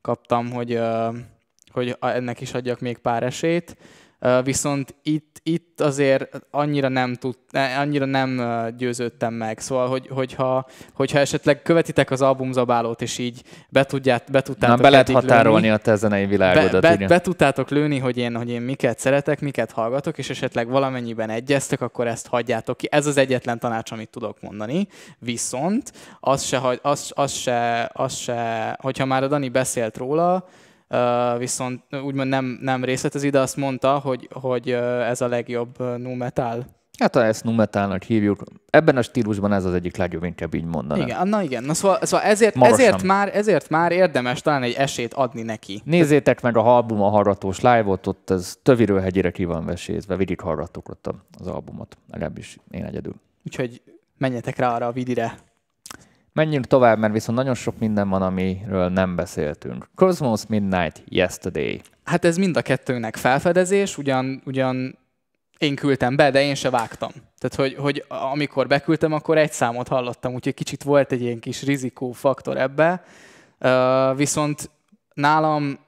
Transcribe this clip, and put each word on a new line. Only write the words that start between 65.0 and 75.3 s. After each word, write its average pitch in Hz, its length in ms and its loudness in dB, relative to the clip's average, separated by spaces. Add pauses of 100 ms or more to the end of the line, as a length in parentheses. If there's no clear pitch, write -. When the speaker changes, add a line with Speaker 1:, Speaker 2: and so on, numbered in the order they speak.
Speaker 1:
én 147 160 0
küldtem 135 420 0
be, 147 140 6
de 139 120 4
én 143 120 0
se 131 160 -4
vágtam. 123 400 -4 (280)
Tehát, - 160 -6
hogy, 135 280 -2
hogy 143 220 -4 (280)
amikor 139 340 -2
beküldtem, 151 460 0
akkor 156 260 0
egy 151 140 2
számot 120 360 -4
hallottam, 127 460 -4
úgyhogy 127 200 -6
kicsit - 280 -10
volt 139 300 2
egy 123 100 -2
ilyen 120 160 -4
kis 120 240 -10
rizikó 131 500 -4
faktor 135 460 -2
ebbe. 151 440 0 (560)
Ö, 131 580 2
viszont 147 540 -2 (440)
nálam 151 720 0